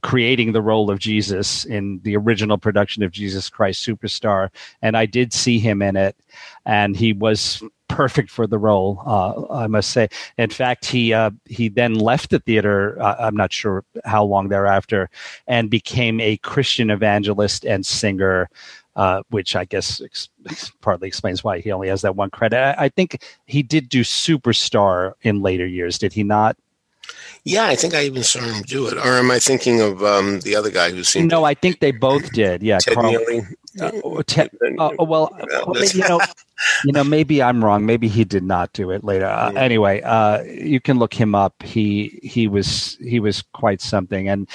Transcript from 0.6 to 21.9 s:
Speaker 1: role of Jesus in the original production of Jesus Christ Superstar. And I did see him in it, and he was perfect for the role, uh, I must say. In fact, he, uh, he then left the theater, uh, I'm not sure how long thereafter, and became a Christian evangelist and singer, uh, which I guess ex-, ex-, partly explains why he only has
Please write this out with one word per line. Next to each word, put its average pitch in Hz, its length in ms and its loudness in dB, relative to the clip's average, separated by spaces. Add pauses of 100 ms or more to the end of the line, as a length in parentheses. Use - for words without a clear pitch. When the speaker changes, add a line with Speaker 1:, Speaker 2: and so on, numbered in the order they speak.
Speaker 1:
role 110 260 2
of 98 120 -2
Jesus 101 640 -2
in 101 400 -6
the 104 120 0
original 107 400 0
production 101 460 0
of 95 80 0
Jesus 98 400 -8
Christ 98 340 -2
Superstar. 101 680 -4 (320)
And 110 140 2
I 113 80 2
did 120 280 0
see 120 260 2
him 104 240 0
in 98 140 0
it, 98 200 0 (480)
and 104 320 0
he 113 160 2
was 107 480 -2 (280)
perfect 127 420 0
for 117 160 -2
the 107 120 0
role, 101 460 2
uh, 101 480 -2
I 120 140 -4
must 107 240 0
say. 113 180 2 (300)
In 113 100 2
fact, 123 380 -4
he, 117 260 0
uh, 110 180 2 (140)
he 113 240 -4
then 113 280 0
left 113 340 0
the - 100 2
theater, 104 600 0
uh, 104 180 2
I'm 110 180 -2
not 104 160 0
sure 98 320 -4 (220)
how 107 180 4
long 98 240 0
thereafter, 98 600 0 (360)
and 117 220 0
became 113 500 0
a 107 200 0
Christian - 500 -2
evangelist 104 800 0
and 98 180 -2
singer, 95 640 0 (480)
uh, 95 320 0
which 101 260 -4
I 90 120 -2
guess - 340 -6
ex-, - 300 -14 (180)
ex-, - 320 -14
partly 92 280 -2
explains 92 360 -6
why 95 160 -4
he 107 120 -6
only 95 160 -4
has 95 140 -2